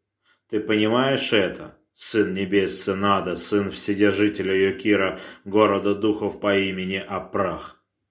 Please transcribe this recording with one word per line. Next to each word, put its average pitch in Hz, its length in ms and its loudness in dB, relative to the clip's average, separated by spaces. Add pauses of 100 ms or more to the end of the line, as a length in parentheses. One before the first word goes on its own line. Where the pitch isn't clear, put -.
(480)
Ты 107 140 -2
понимаешь 120 720 0
это? 90 440 0 (140)
Сын 98 420 0
небес, 95 500 0
сын 98 200 -2
ада, 95 320 2
сын 101 340 -2
вседержителя 98 840 0
Йокира, 95 640 2 (240)
города 101 500 2
духов 104 460 -2
по 101 180 2
имени 95 480 -4
Апрах. 95 720 -6 (320)